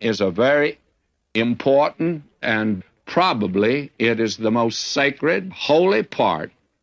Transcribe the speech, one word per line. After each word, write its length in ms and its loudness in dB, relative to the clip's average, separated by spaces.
is 180 -2
a 100 2
very 480 2
important, 880 0
and 420 -2
probably 920 0
it 220 0
is 160 -2
the 160 -2
most 260 0
sacred, 760 -2
holy 500 2
part 480 -2